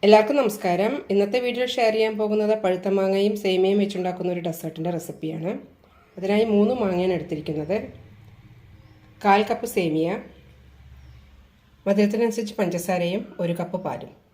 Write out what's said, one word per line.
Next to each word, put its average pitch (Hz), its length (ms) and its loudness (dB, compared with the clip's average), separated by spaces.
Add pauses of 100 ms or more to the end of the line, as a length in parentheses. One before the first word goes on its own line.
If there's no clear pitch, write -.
എല്ലാവർക്കും 214 340 8
നമസ്കാരം. 196 540 0 (180)
ഇന്നത്തെ 202 320 2
വീഡിയോ 247 300 -2
ഷെയർ 226 240 2
ചെയ്യാൻ 220 240 2
പോകുന്നത് 214 320 2 (100)
പഴുത്ത 185 240 0 (100)
മാങ്ങയും 196 460 2
സേമിയയും 190 400 2
വെച്ചുണ്ടാക്കുന്ന 180 520 -4
ഒരു 170 120 -6
ഡെസേർട്ടിൻ്റെ 165 480 -6
റെസിപ്പിയാണ്. 160 560 -8 (640)
അതിനായി 202 360 2
മൂന്ന് 208 280 4
മാങ്ങയാണ് 185 360 0
എടുത്തിരിക്കുന്നത്. 156 600 -4 (1500)
കാൽ 202 260 6
കപ്പ് 220 240 -4
സേമിയ, 165 440 0 (1700)
മധുരത്തിനനുസരിച്ച് 208 760 0
പഞ്ചസാരയും 175 640 -2 (200)
ഒരു 170 160 -2
കപ്പ് 170 260 -6
പാലും. 127 260 -10 (200)